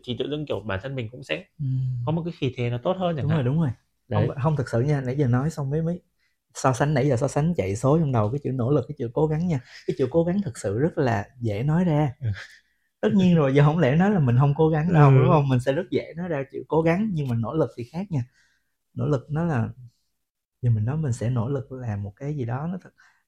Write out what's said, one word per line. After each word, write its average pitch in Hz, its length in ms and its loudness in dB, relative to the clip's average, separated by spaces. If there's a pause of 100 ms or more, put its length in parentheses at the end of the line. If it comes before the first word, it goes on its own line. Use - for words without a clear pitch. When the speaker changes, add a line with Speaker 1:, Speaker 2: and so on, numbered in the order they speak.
Speaker 1:
thì 123 140 -6
tự 131 100 -4
dưng 151 160 -6
kiểu 107 140 -4
bản 101 240 -4
thân 135 120 -10
mình 117 160 -6
cũng 135 120 -16
sẽ 160 220 -8 (140)
Speaker 2:
Ừ. 147 60 -4 (400)
Speaker 1:
có 151 60 -2
một 165 140 -2
cái 175 120 -8
khí 131 200 -2
thế 120 120 -2
nó 120 80 -4
tốt 185 220 -2
hơn 175 160 -2
chẳng 143 80 -4
Speaker 2:
Đúng 147 80 0
rồi, 160 60 2
Speaker 1:
hạn. 131 80 0
Speaker 2:
đúng 139 140 0
rồi. 156 100 0 (380)
Speaker 1:
Đấy. 107 200 0
Speaker 2:
Không, - 160 -6
không, 156 140 2
thực 123 120 -4
sự 117 120 0
nha, 143 200 0
nãy 127 160 -4
giờ 143 100 2
nói 127 220 2
xong 135 200 -6
mới, 151 120 -2
mới 170 200 -4 (520)
so 131 200 0
sánh, 147 200 0
nãy 143 160 2
giờ 123 80 2
so 135 100 0
sánh 156 300 0
chạy 95 180 0
số 135 240 2
trong 147 120 0
đầu 107 200 2
cái 143 120 -4
chữ 131 80 -4
nỗ 127 200 0
lực, 147 160 2
cái 143 100 -10
chữ 120 160 -6
cố 151 140 2
gắng 156 200 0
nha. 147 120 0 (280)
Cái 180 100 -2
chữ 131 140 2
cố 165 120 4
gắng 180 220 0
thực 131 120 -8
sự 104 220 -2
rất 160 180 0
là 113 280 0 (140)
dễ 110 240 -2
nói 156 220 2
ra. 151 360 2
Speaker 1:
Ừ. 123 60 -4 (760)
Speaker 2:
Tất 214 140 0
nhiên 180 200 6
rồi, 139 200 4
giờ 143 100 8
không 156 140 4
lẽ 139 160 4
nói 190 160 4
là 202 80 2
mình 123 200 4
không 143 180 4
cố 160 120 4
gắng 160 240 0
đâu, 147 160 8
Speaker 1:
Ừ. 131 100 8
Speaker 2:
đúng 127 120 4
không? 143 180 4
Mình 127 100 2
sẽ 135 140 0
rất 170 180 -2
dễ - 260 -4
nói 180 120 -8
ra 139 220 -4
chữ 117 160 -10
cố 156 140 0
gắng, 180 320 0
nhưng 147 140 -2
mà 120 80 -2
nỗ 117 180 -2
lực 156 240 0
thì 120 60 -10
khác 180 280 -10
nha. 131 140 -2 (680)
Nỗ 120 140 -4
lực 147 240 -2
nó 160 140 -2
là, 117 240 -2 (920)
giờ 120 100 0
mình 107 140 0
nói 139 120 -2
mình 147 160 -2
sẽ 110 160 -4
nỗ 120 200 -2
lực 131 220 -6
làm 117 320 -8
một 101 120 -10
cái 143 220 -8
gì 123 80 -4
đó, 131 260 -6
nó 190 100 -8
thật, - 80 -20 (380)